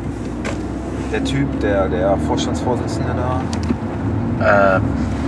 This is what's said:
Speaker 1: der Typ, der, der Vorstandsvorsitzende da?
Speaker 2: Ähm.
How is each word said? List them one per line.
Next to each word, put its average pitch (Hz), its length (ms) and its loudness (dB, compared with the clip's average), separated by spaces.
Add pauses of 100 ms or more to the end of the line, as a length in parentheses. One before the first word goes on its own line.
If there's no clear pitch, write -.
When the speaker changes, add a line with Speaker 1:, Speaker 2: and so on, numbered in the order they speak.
(1120)
Speaker 1:
der - 120 0
Typ, 139 360 0
der, 98 280 2
der 95 300 2
Vorstandsvorsitzende 120 1000 0
da? - 1600 2
Speaker 2:
Ähm. 92 60 2 (460)